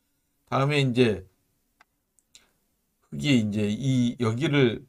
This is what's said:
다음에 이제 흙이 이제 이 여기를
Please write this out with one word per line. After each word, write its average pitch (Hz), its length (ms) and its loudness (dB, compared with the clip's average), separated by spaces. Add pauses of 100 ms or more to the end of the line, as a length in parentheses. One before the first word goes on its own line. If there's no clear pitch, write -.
(460)
다음에 139 340 0
이제 113 460 2 (1800)
흙이 139 300 0
이제 104 280 -2
이 123 520 -2
여기를 123 680 0